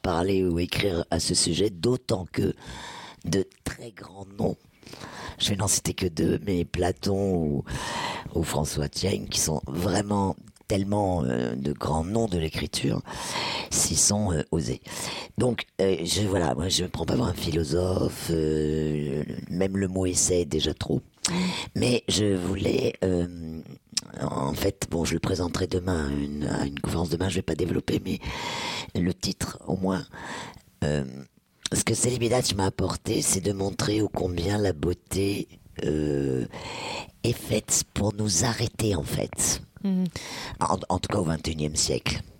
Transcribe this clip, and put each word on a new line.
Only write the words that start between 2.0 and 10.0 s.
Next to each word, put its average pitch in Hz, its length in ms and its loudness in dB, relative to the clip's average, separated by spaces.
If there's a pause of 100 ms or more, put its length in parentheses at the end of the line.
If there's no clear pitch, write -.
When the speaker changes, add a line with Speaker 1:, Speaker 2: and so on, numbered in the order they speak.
Speaker 1:
que 87 220 0 (680)
de 98 200 2 (200)
très - 260 -8
grands 95 380 -16 (100)
noms, 95 180 0 (800)
je - 120 0
vais 101 60 2
n'en 98 100 0
citer - 260 2
que - 140 0
deux, 82 400 2
mais 90 180 2
Platon 95 720 0
ou, 76 300 2 (720)
ou 82 80 2
François 73 440 0
Tienne, - 400 -2
qui - 120 0
sont 78 260 2
vraiment 95 720 0 (320)